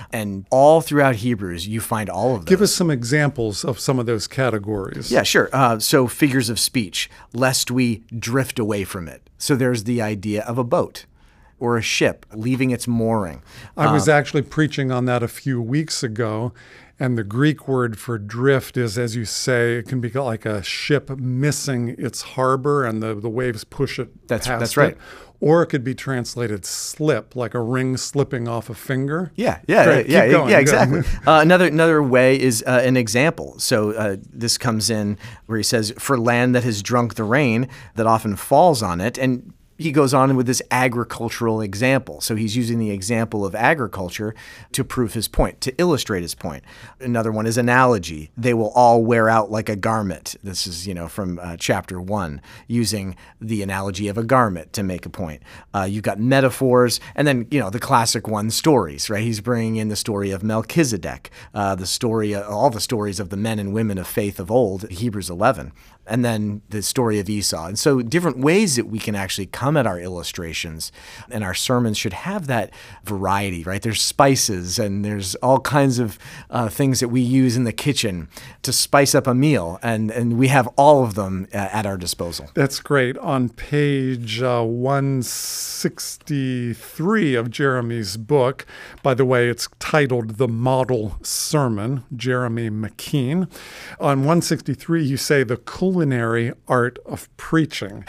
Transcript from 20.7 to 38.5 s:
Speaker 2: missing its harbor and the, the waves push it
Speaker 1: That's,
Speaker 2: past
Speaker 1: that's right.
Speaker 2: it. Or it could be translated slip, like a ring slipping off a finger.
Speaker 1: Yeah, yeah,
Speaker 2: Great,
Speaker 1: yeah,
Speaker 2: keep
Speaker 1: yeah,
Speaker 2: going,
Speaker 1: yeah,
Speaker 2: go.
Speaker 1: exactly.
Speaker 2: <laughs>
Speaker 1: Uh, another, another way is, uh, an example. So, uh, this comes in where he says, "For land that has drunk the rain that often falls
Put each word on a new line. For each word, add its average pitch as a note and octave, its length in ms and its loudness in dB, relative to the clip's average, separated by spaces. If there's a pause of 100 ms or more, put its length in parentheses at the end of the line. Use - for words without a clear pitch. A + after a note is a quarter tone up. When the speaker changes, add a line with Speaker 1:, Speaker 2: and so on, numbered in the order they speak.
Speaker 2:
missing B2+ 800 -2
its B2 240 -8
harbor C3 640 0
and A2 180 -4
the, A2 100 -4
the G#2+ 160 -6
waves A#2+ 360 -4
push - 340 -4
it A#2+ 100 -8 (200)
Speaker 1:
That's, A2 180 -2
Speaker 2:
past A#2+ 140 -2
Speaker 1:
that's A#2 160 -2
right. C3+ 160 6
Speaker 2:
it. - 40 -16 (440)
Or E3 200 4
it D#3+ 60 2
could C#3 160 -2
be C3 120 -4
translated A#2+ 720 -6
slip, - 720 -2
like A#2+ 180 -6
a B2 80 -2
ring B2+ 360 0
slipping C3 500 -2
off A#2 220 -6
a A#2 40 -10
finger. C#3+ 640 -4
Speaker 1:
Yeah, - 320 -2
yeah, F3 160 6
Speaker 2:
Great, C3 240 6
Speaker 1:
yeah, D3+ 160 6
Speaker 2:
keep A2+ 80 6
Speaker 1:
yeah, - 60 8
Speaker 2:
going, - 120 2
Speaker 1:
yeah, G#3 80 8
Speaker 2:
go. - 40 8
Speaker 1:
exactly. C3 400 4 (120)
Speaker 2:
<laughs> - 140 0
Speaker 1:
Uh, D#3 140 8
another, F3 260 6
another D#3 340 4
way B2+ 380 6
is, B2 280 2
uh, B2+ 180 4
an B2+ 100 4
example. A#2+ 640 0
So, G#2+ 320 0
uh, G#2+ 240 -2 (160)
this A#2 260 -2
comes A2 320 0
in G#2 280 -2 (280)
where A2 120 -4
he G#2+ 60 0
says, A2+ 360 0
"For C#3 180 0
land B2 380 2
that A#2 80 2
has G#2+ 180 -2
drunk A#2+ 340 0
the A2+ 100 -4
rain B2 420 2 (280)
that A2+ 120 0
often A2+ 300 2
falls D3 440 4